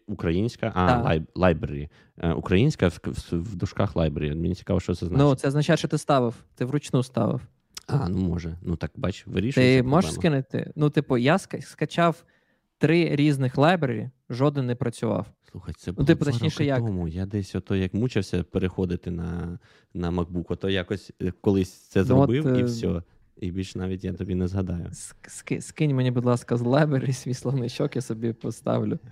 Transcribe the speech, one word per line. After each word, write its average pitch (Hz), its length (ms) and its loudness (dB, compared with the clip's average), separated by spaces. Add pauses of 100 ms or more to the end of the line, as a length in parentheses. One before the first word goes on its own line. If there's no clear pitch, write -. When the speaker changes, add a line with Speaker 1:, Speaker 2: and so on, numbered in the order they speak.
Speaker 1:
українська, 104 680 -2
а, 92 120 4
Speaker 2:
Так. 120 180 4
Speaker 1:
lib-, 82 200 2 (100)
library. 76 540 0 (280)
Е, 82 160 0
українська 92 540 2
в, - 180 -2
в, - 260 -6
в 87 240 -4
дужках - 400 -2
library. 76 400 0
Мені 85 200 -2
цікаво, 92 240 -2
що 90 160 -4
це - 100 -8
Speaker 2:
Ну, - 120 -4
Speaker 1:
значить. 139 220 4
Speaker 2:
це 147 80 -2
означає, 147 300 2
що - 100 -2
ти 151 100 -2
ставив, 127 460 0 (120)
ти 123 100 -4
вручну 135 380 0
ставив. 120 380 -2 (460)
Speaker 1:
А, 131 220 0
ну 95 80 -2
може. 85 440 -2
Ну 85 140 -4
так, 80 200 -6
бач, - 320 -6
вирішується 127 560 4
Speaker 2:
Ти - 40 -
можеш 156 240 2
Speaker 1:
проблема. 143 320 0
Speaker 2:
скинути? - 320 -8
Ну, 151 140 2
типу, 135 280 0
я 127 200 4
ска-, - 240 -8
скачав 165 640 0 (540)
три 156 380 4
різних 139 420 2
library, 135 520 2 (200)
жоден 135 360 0
не 123 100 0
працював. 117 500 -2 (260)
Speaker 1:
Слухай, - 260 -12
це - 140 -8
Speaker 2:
Ну, - 40 -6
Speaker 1:
було 139 120 0
Speaker 2:
типу, 160 160 6
Speaker 1:
два 147 80 0
Speaker 2:
точніше, 147 280 -2
Speaker 1:
роки 156 80 2
Speaker 2:
як? 135 100 2
Speaker 1:
тому. 98 300 -2
Я 92 180 -4
десь 98 300 -4
ото 98 200 -4
як 95 180 0
мучився 101 500 -2
переходити 90 680 -4
на, 85 480 -8 (340)
на 87 180 -4
MacBook, 87 380 -2
ото 90 200 -4
якось, 95 420 -4 (100)
е, 92 100 -2 (100)
колись 98 320 2
це - 260 -2
Speaker 2:
Ну, 92 60 6
Speaker 1:
зробив, 135 420 4
Speaker 2:
от, 127 100 2
Speaker 1:
і 123 40 2
Speaker 2:
е, - 20 2
Speaker 1:
все. 110 380 -2 (360)
І 90 140 -6
більше 95 280 -6
навіть 92 240 -6
я 92 100 -4
тобі 90 220 -4
не 92 120 0
згадаю. 90 380 -2
Speaker 2:
ск-, - 440 -16
ски-, - 320 -8
скинь 147 340 -2
мені, 127 160 2
будь 123 140 0
ласка, 120 320 0
з 120 40 0
library 131 520 2
свій 123 200 -6
словничок, 135 600 -4
я 127 60 -4
собі 113 320 -4
поставлю. 117 640 -4 (120)